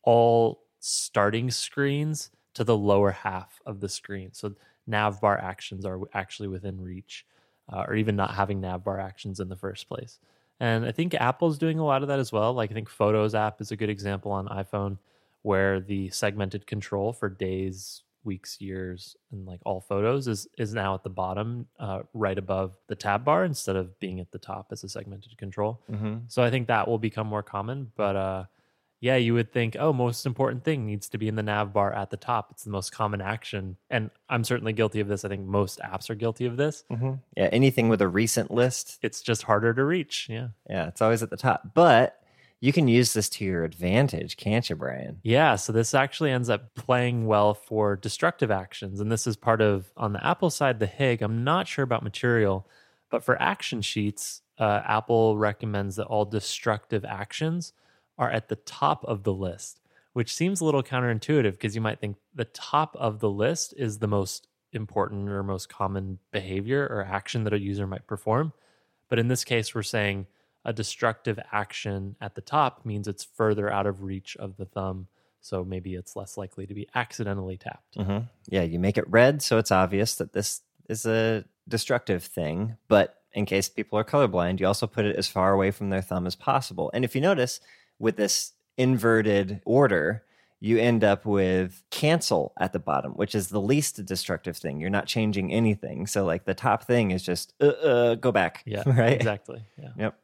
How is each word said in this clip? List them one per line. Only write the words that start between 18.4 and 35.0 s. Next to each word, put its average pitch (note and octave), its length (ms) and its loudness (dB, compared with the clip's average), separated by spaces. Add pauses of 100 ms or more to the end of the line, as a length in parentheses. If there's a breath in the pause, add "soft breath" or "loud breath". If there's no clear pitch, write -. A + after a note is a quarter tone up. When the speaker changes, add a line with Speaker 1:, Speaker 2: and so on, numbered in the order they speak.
Speaker 1:
years, F#2 560 -10 (160)
and, F#2+ 140 -12
like, F2+ 200 -14
all F#2+ 160 -4
photos A#2 460 0
is, G#2 200 -4 (100)
is G#2+ 160 -4
now G2 220 0
at F#2 80 -10
the F#2+ 80 -8
bottom, G2+ 560 -4 (120)
uh, G2 220 -6 (120)
right G2+ 260 0
above F#2+ 360 -4 (120)
the G#2+ 80 -8
tab G#2 280 -2
bar D#3+ 220 2
instead B2+ 300 -4
of F#2 240 -4
being F#2 200 -8
at F2+ 120 -12
the - 80 -12
top G2 320 -12
as A2 120 -12
a G2 60 -14
segmented G#2 480 -14
control. G#2 420 -4 (120)
Speaker 2:
Mm-hmm. G#2+ 260 -6 (100)
Speaker 1:
So B2+ 160 0
I A#2+ 60 4
think A#2+ 180 0
that A2 200 2
will A#2 120 0
become A2 280 -2
more G#2 160 -4
common, A2+ 520 -8
but, G2+ 200 2
uh, F#2+ 280 -2 (560)
yeah, B2+ 160 2
you A#2 200 4
would A#2 180 0
think, A#2 260 0
"Oh, D3+ 140 4
most B2 320 0
important B2+ 380 -2
thing C#3 240 0
needs G#2 220 -6
to G#2+ 100 -6
be G#2+ 80 -2
in A2 80 -2
the G#2+ 80 -2
nav G#2 280 0
bar G2+ 220 2
at G2+ 160 -6
the G2+ 80 -10
top. A#2 320 -4
It's - 140 -20
the G#2 80 -10
most F#2+ 200 -6
common G#2 300 -2
action." F#2+ 560 -8 (140)
And A2 180 0 (180)
I'm A#2+ 160 0
certainly A2 300 -2
guilty G#2+ 280 2